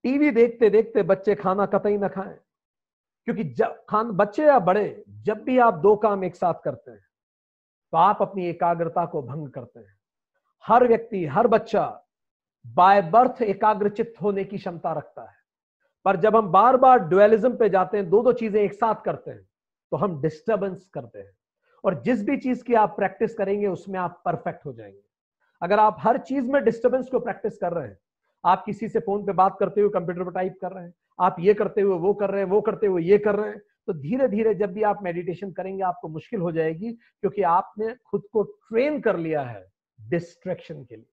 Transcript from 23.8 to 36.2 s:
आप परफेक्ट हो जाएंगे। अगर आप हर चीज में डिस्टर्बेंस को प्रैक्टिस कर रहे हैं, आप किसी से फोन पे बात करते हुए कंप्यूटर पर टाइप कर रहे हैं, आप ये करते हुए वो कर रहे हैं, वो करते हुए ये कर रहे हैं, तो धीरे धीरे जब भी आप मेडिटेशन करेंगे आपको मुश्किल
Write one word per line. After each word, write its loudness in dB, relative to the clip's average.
आप -8
परफेक्ट -6
हो -12
जाएंगे। -20
अगर 2
आप 4
हर 2
चीज -4
में 0
डिस्टर्बेंस 0
को -2
प्रैक्टिस -8
कर -4
रहे -6
हैं, -20
आप 2
किसी -8
से -2
फोन -4
पे -4
बात 2
करते -2
हुए 2
कंप्यूटर -4
पर -8
टाइप -6
कर -10
रहे -18
हैं, -20
आप 0
ये 4
करते -2
हुए 0
वो 0
कर -4
रहे -2
हैं, -6
वो 2
करते -2
हुए 0
ये 4
कर 0
रहे -4
हैं, -14
तो -6
धीरे -2
धीरे 0
जब -4
भी -4
आप -2
मेडिटेशन -8
करेंगे -8
आपको -6
मुश्किल -10